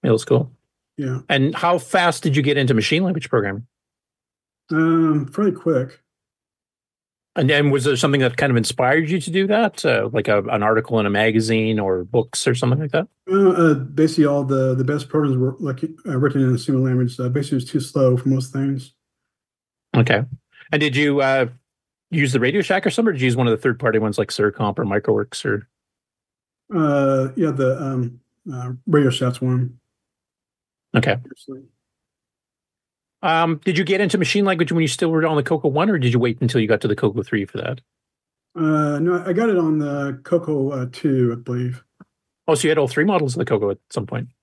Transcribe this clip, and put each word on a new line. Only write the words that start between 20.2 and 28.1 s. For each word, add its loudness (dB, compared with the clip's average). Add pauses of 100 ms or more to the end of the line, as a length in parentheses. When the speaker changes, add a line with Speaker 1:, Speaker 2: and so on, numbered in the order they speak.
Speaker 1:
And 0
did 0
you, 2
uh, 2 (640)
use 0
the 2
Radio 0
Shack 0
or 2
something, 0
or -2
did -4
you 2
use 2
one 2
of 2
the 2
third-party 0
ones -2
like -2
Sircomp -2
or -2
Microworks -2
or? -4 (1080)
Speaker 2:
Uh, 0
yeah, 0
the, 0
um, -4 (320)